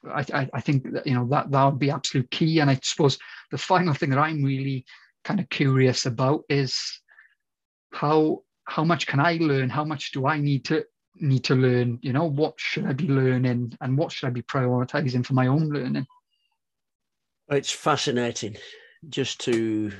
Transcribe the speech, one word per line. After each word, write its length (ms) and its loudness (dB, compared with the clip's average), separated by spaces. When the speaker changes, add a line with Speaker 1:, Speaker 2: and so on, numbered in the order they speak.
Speaker 1:
I, 260 -4
I, 200 -2
I 80 -4
think 300 0
that, 160 -6
you 80 2
know, 160 0
that, 180 0
that 160 4
would 140 2
be 100 2
absolute 400 -2
key. 300 2
And 100 6
I 140 4
suppose 340 2
the 80 -8
final 360 2
thing 180 -2
that 80 4
I'm 240 0
really 420 -2
kind 160 -2
of 100 -4
curious 560 4
about 420 0
is 540 -2
how, 520 2
how 180 -4
much 240 0
can 120 0
I 220 2
learn? 280 2
How 160 -4
much 260 -8
do 160 -2
I 100 0
need 280 0
to, 200 0
need 300 0
to 100 2
learn? 460 2
You 100 -4
know, 140 0
what 320 -2
should 280 -6
I 60 -2
be 160 -2
learning 720 0
and 180 -2
what 140 0
should 160 -6
I 40 -2
be 100 -6
prioritizing 840 0
for 80 -2
my 140 4
own 220 2
learning? 360 -4
Speaker 2:
It's 220 0
fascinating 840 -2
just 340 -6
to 580 0